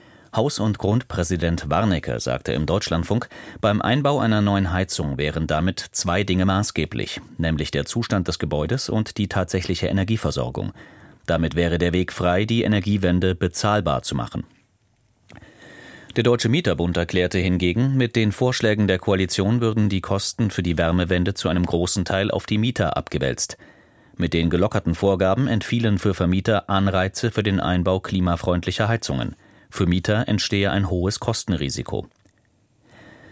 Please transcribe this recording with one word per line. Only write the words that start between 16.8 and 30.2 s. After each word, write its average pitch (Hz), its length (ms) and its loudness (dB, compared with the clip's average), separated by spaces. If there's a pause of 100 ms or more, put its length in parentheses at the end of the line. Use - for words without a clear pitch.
erklärte 90 400 2
hingegen, 92 580 2
mit 123 220 0
den 107 160 2
Vorschlägen 107 520 2
der 95 140 2
Koalition 98 640 0
würden 110 260 2
die 95 140 0
Kosten 98 500 -2
für - 100 -4
die 85 160 0
Wärmewende 90 580 2
zu - 120 -4
einem 87 180 2
großen 87 380 0
Teil 95 280 0
auf - 140 -4
die 107 120 0
Mieter 107 400 0
abgewälzt. - 600 -4 (600)
Mit 85 160 0
den 82 160 2
gelockerten 87 440 0
Vorgaben 98 540 2
entfielen 113 520 0
für 101 140 2
Vermieter 95 560 0
Anreize 98 600 0
für 107 120 -2
den 98 180 0
Einbau 90 400 0
klimafreundlicher 87 880 0
Heizungen. 69 480 -4 (320)
Für - 160 -2
Mieter 92 420 2